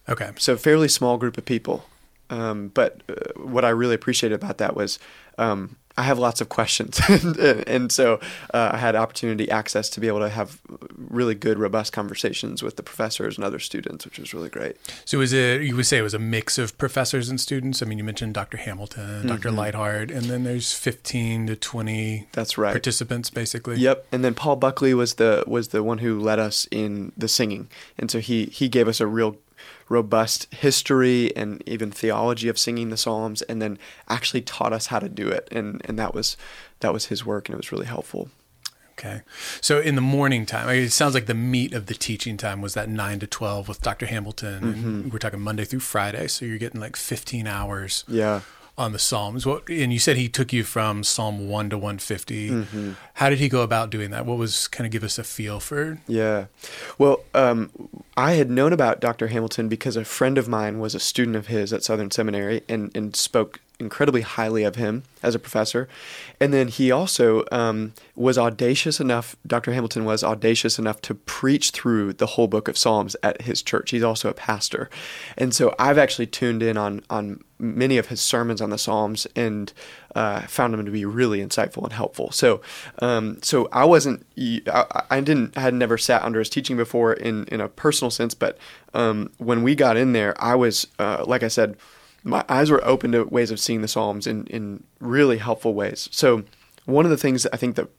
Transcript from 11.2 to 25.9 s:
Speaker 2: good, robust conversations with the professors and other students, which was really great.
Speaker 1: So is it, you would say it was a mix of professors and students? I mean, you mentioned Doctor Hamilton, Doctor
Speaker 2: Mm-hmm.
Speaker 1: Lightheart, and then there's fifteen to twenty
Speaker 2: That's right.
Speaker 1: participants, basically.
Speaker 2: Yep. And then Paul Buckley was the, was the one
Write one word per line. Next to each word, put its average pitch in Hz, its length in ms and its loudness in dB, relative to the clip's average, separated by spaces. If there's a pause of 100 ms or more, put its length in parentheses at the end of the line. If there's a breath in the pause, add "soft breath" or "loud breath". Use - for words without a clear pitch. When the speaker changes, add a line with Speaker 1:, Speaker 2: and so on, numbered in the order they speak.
Speaker 2:
good, 104 240 0
robust 107 340 0
conversations 101 680 -4
with 110 140 -8
the - 80 -10
professors 107 520 -4
and - 80 -6
other - 140 -4
students, - 460 -8
which - 160 -18
was - 120 -14
really 82 160 -10
great. - 280 -8 (280 loud breath)
Speaker 1:
So 143 160 -2
is 127 120 2
it, 131 300 2
you 131 120 -2
would 123 120 0
say 139 120 4
it 110 40 2
was 104 120 -2
a 107 60 -2
mix 113 360 -2
of 117 220 -4
professors 131 500 -2
and 131 120 -4
students? 131 420 -4
I 117 40 -6
mean, 107 120 -6
you 107 60 -6
mentioned 110 300 -6
Doctor 104 240 -6
Hamilton, 104 680 -8
Doctor 110 220 -2
Speaker 2:
Mm-hmm. 110 100 0
Speaker 1:
Lightheart, 107 540 -2
and 120 140 -4
then 123 180 -2
there's 123 280 -2
fifteen 113 760 -2
to 110 80 -4
twenty 110 720 -4
Speaker 2:
That's - 260 -4
right. 107 140 2
Speaker 1:
participants, 120 580 -2
basically. 117 500 -6
Speaker 2:
Yep. 131 340 4
And 127 120 0
then 120 100 2
Paul 147 200 2
Buckley 131 400 4
was 123 200 2
the, 113 340 4
was 120 200 -2
the 107 140 0
one 113 160 -2